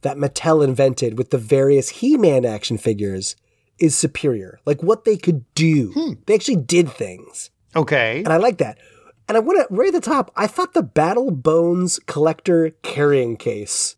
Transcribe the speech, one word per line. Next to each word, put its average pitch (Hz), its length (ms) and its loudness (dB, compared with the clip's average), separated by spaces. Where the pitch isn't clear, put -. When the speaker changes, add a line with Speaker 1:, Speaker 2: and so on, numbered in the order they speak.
Speaker 1:
that 139 160 -6
Mattel 151 460 0
invented 131 540 0
with 127 120 -4
the 139 80 0
various 135 520 2
He-Man 202 560 2
action 110 320 -4
figures 101 580 -4
is 160 160 2
superior. 120 720 -4
Like, 143 160 -2
what 202 240 0
they 214 120 2
could 151 360 -2
do. 151 400 2
Speaker 2:
Hmm. 294 200 -4
Speaker 1:
They 202 100 2
actually 240 220 0
did 160 320 2
things. - 640 -14
Speaker 2:
Okay. 135 440 0
Speaker 1:
And 190 100 -4
I 160 80 2
like 214 200 2
that. 113 200 -4
And 214 100 0
I - 20 4
wanna, 302 300 2
right 208 180 0
at 370 60 0
the 349 80 0
top, 233 340 -2
I 208 120 -2
thought 359 260 -4
the 226 100 2
Battle 190 480 0
Bones 170 760 0
collector 160 680 0
carrying 135 540 0
case - 600 -6